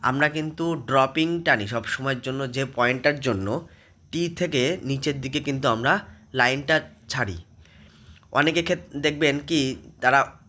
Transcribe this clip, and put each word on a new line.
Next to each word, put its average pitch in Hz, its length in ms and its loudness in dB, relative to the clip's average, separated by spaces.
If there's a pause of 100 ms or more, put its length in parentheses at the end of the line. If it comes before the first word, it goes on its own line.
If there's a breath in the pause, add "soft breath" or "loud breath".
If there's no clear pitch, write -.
আমরা 139 280 2
কিন্তু 156 460 -4
ড্রপিং 135 640 2
টানি 127 260 2
সব 117 180 -4
সময়ের 131 360 -4
জন্য, 131 300 -6
যে 135 140 -2
পয়েন্টটার 131 540 2
জন্য 113 480 -2 (440 soft breath)
টি 170 180 0
থেকে 160 540 0
নিচের 139 380 -2
দিকে 139 180 -4
কিন্তু 139 280 -2
আমরা 127 320 2 (340 loud breath)
লাইনটা 135 480 2 (280)
ছাড়ি। 101 280 -4 (920 soft breath)
অনেকে 151 300 2
ক্ষেত-, 170 380 -4
দেখবেন 147 400 0
কি 143 360 0 (260)
তারা 131 340 2 (140)